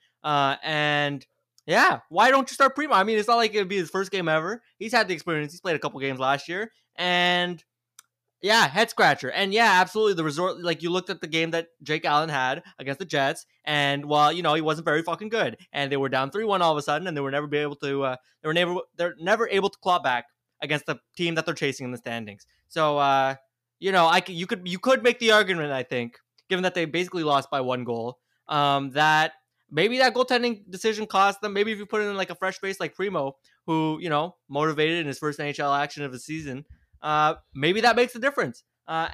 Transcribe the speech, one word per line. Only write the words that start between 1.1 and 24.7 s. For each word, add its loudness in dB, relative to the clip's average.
yeah, 2
why 4
don't 2
you -12
start 4
Primo? -2
I 6
mean, 2
it's 0
not 4
like 2
it'd 0
be -4
his -2
first -4
game -2
ever. 0
He's -8
had 2
the 0
experience. -4
He's -20
played -2
a -2
couple -6
games -4
last 0
year, -8
and 0
yeah, 4
head 0
scratcher. 2
And -2
yeah, 6
absolutely. 2
The -2
resort, -2
like, -2
you -2
looked -2
at -6
the -10
game -2
that -2
Jake -4
Allen 2
had -2
against -8
the -8
Jets, -2
and, 0
well, 4
you -4
know, 2
he 0
wasn't -2
very 2
fucking -6
good. -2
And -4
they -2
were 0
down 0
three -4
one 2
all 4
of 2
a -4
sudden, -2
and -4
they -4
were -4
never -4
be -2
able -4
to, -4
uh, -2
they -8
were -2
never, 0
they're -4
never 0
able 2
to -20
claw 2
back -2
against -4
the -6
team -2
that -2
they're -4
chasing -4
in -8
the -10
standings. -10
So, 0
uh, 2
you -4
know, 6
I 4
c-, -12
you -8
could, -6
you -6